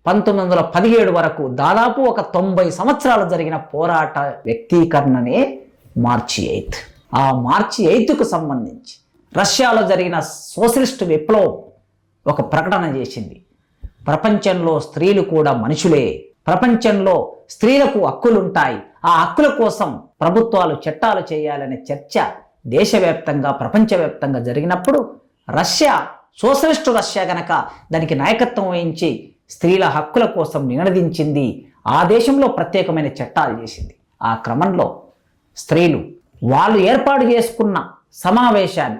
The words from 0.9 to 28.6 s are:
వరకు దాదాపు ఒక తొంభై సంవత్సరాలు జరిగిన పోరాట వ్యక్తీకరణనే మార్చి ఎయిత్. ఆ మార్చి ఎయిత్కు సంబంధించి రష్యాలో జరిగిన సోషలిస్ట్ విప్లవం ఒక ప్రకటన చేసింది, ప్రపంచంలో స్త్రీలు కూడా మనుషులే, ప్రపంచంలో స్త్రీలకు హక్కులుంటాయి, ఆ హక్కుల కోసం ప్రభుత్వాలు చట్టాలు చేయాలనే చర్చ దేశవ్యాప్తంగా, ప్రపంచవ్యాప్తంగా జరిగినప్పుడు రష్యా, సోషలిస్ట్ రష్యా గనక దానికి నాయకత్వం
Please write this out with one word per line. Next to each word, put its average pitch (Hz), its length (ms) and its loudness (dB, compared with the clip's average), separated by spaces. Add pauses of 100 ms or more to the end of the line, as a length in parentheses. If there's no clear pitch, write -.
వరకు 156 360 0
దాదాపు 185 520 0
ఒక 254 200 2
తొంభై 180 500 0
సంవత్సరాలు 220 580 0
జరిగిన 165 280 -2
పోరాట 156 600 -2
వ్యక్తీకరణనే 139 1400 0 (380)
మార్చి 120 460 -2
ఎయిత్. - 300 -6 (400)
ఆ 131 260 2
మార్చి 185 440 0
ఎయిత్కు 226 400 2
సంబంధించి 139 760 -6 (400)
రష్యాలో 220 420 2
జరిగిన 180 420 0
సోషలిస్ట్ 233 800 -2
విప్లవం 170 540 0 (680)
ఒక 143 260 -2
ప్రకటన 170 440 -2
చేసింది, - 480 -10 (600)
ప్రపంచంలో 175 760 0
స్త్రీలు 185 420 0
కూడా 151 300 2
మనుషులే, 131 720 0 (220)
ప్రపంచంలో 196 880 2 (140)
స్త్రీలకు 247 560 2
హక్కులుంటాయి, 170 720 0 (260)
ఆ 165 200 4
హక్కుల 294 240 2
కోసం 226 540 -2 (180)
ప్రభుత్వాలు 185 560 2 (120)
చట్టాలు 185 460 -2
చేయాలనే 143 480 -6 (100)
చర్చ 165 300 -4 (440)
దేశవ్యాప్తంగా, 156 840 0
ప్రపంచవ్యాప్తంగా 151 880 0
జరిగినప్పుడు 180 760 -2 (340)
రష్యా, 226 560 0 (300)
సోషలిస్ట్ 277 520 2
రష్యా 208 360 -2
గనక 175 400 -2 (280)
దానికి 160 220 0
నాయకత్వం 196 540 0